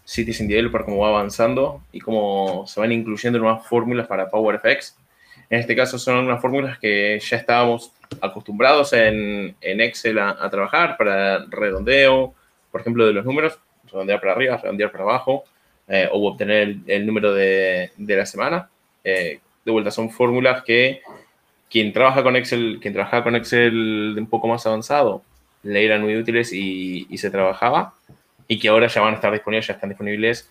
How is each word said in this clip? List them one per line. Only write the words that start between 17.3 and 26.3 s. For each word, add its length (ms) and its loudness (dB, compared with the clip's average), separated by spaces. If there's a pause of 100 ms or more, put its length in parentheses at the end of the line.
de, 640 2
de 220 -2
la 80 0
semana. 440 -4 (360)
Eh, 340 -2 (240)
de 80 -2
vuelta, 180 0
son 200 -4
fórmulas 540 0
que 380 2 (680)
quien 220 2
trabaja 320 4
con 140 4
Excel, 440 -2
quien 120 -6
trabajaba 320 -2
con 100 0
Excel 800 0
de 60 -6
un 60 -8
poco 200 -2
más 180 -2
avanzado, 560 0 (420)
le 200 0
eran 180 2
muy 140 0
útiles 380 -2